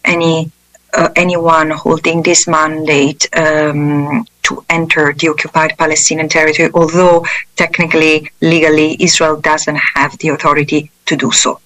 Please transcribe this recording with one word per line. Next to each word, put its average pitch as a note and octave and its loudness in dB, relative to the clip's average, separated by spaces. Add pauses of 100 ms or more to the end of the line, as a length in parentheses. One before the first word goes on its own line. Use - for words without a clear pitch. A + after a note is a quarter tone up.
any, E3 0 (420)
uh, E3 0
anyone E3 2
holding D#3+ -2
this E3+ 0
mandate, D#3 0
um, D3 0 (160)
to - -4
enter E3 0
the D#3+ -2
occupied D#3 -2
Palestinian D#3 -2
territory, D#3+ 2
although E3+ 4 (300)
technically, D#3+ 0 (100)
legally, D#3 2
Israel D#3 0
doesn't D3+ -2 (160)
have C#3+ -2
the D#3+ -2
authority D3 0 (160)
to D#3+ -2
do C3+ -2
so. - -2